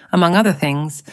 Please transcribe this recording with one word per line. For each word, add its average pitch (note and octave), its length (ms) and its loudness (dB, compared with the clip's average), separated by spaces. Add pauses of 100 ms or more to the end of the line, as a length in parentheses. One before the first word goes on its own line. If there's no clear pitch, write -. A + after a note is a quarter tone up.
(120)
among F3 240 2
other G#3 180 2
things, D3 600 -4